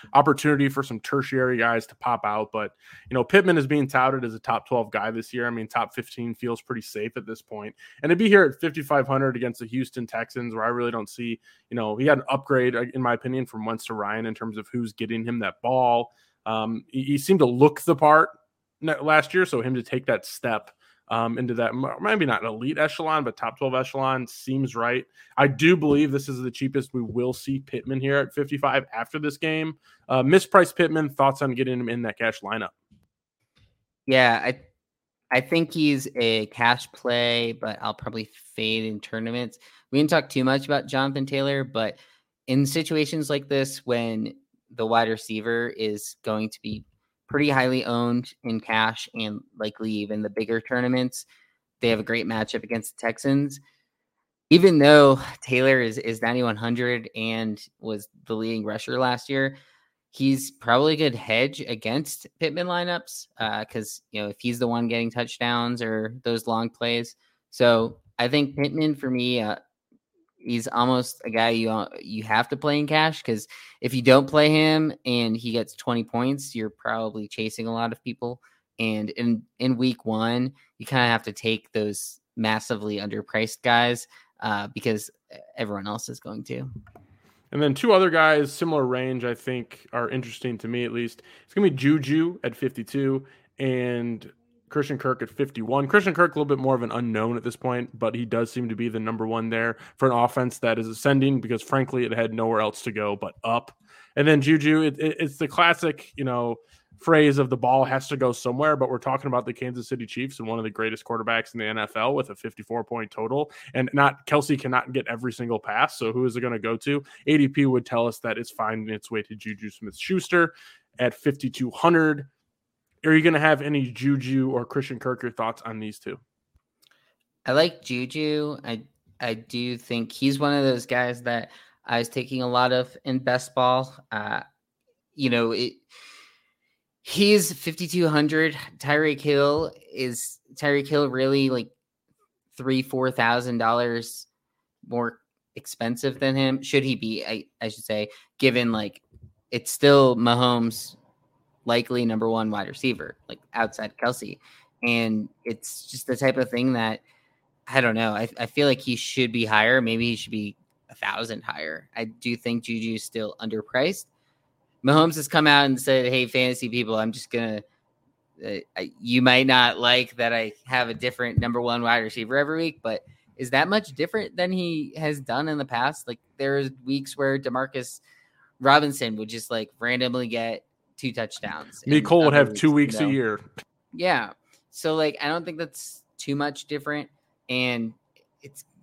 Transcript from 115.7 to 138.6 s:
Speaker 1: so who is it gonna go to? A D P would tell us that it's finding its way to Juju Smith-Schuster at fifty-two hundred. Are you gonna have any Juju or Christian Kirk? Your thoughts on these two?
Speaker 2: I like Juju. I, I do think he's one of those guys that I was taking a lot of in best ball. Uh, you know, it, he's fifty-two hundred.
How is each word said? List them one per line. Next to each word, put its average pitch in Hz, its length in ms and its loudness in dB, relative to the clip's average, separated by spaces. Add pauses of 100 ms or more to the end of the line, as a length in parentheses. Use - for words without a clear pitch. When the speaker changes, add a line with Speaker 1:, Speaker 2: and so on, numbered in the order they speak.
Speaker 1:
so 113 140 -2
who 127 140 0
is 117 100 -2
it 120 60 -6
gonna 120 160 -2
go 113 180 -2
to? 143 260 -2 (240)
A 151 120 6
D 139 100 6
P 139 160 2
would 127 220 2
tell 117 200 0
us 117 120 -4
that 113 180 -4
it's 120 140 -10
finding 110 440 -6
its - 160 -12
way 110 120 -4
to 113 120 -14
Juju 107 360 -12
Smith-Schuster 170 800 -2 (460)
at 123 160 0
fifty-two 135 560 -4
hundred. 156 560 2 (760)
Are 156 100 6
you 160 80 6
gonna 160 160 6
have 147 240 4
any 143 300 -2
Juju 131 580 0
or 123 140 -2
Christian 131 340 -6
Kirk? 127 240 -6
Your 120 80 -4
thoughts 113 320 -6
on 110 160 -10
these 107 220 -12
two? - 180 -12 (1300)
Speaker 2:
I 123 60 0
like 165 280 2
Juju. 151 840 -4
I, 113 180 -6 (380)
I 117 140 -4
do 120 440 -8
think 117 320 -6
he's 139 300 0
one 143 120 0
of 143 120 2
those 123 200 0
guys 123 380 -2
that 120 300 -6 (340)
I 120 140 0
was 117 80 -4
taking 127 340 -6
a 123 60 -2
lot 123 240 2
of 127 320 -2
in 131 160 -2
best 127 340 -2
ball. 127 400 2 (160)
Uh, 107 300 -6 (760)
you 135 160 0
know, 117 220 2
it, 123 220 -4 (1300)
he's 202 500 4
fifty-two 170 560 -2
hundred. 151 480 2 (220)